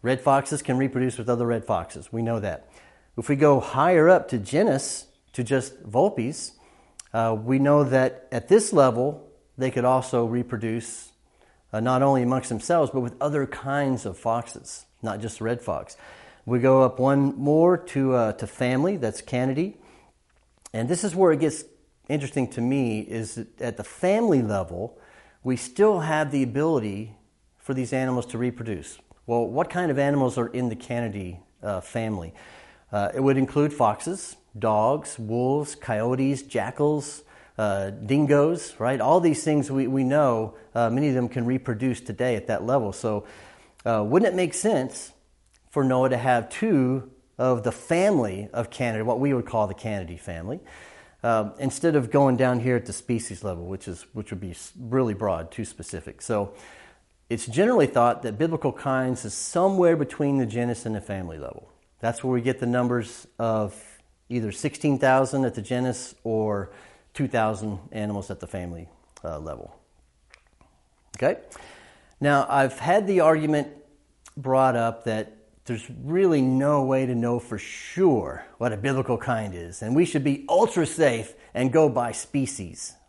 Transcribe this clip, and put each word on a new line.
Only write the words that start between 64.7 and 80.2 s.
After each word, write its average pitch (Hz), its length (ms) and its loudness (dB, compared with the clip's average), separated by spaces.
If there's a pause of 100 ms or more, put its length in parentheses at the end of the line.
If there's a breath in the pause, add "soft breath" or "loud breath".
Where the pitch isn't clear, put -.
thousand 135 460 4
at 120 120 -2
the 107 60 -6
genus 123 600 -4
or 107 480 -2 (440 loud breath)
two 139 120 -2
thousand 107 540 -2 (100)
animals 104 400 -6
at 92 80 -10
the 87 80 -12
family, 85 420 -10 (360)
uh, 78 160 -8
level. 69 340 -12 (1400)
Okay? 147 240 0 (800 loud breath)
Now, 143 280 4
I've 135 300 2
had 185 300 2
the 190 120 4
argument 156 480 4 (680)
brought 131 400 2
up 117 280 -2
that 110 300 -4 (300)
there's 117 260 -8 (120)
really 165 380 4
no 135 440 4
way 131 200 2
to 127 100 -2
know 120 240 0
for 113 200 -8
sure 117 880 0 (100)
what 117 160 0
a 107 40 -6
biblical 127 420 -2
kind 110 360 -4
is, 85 280 -12
and 113 120 -2
we 170 100 6
should 147 200 -2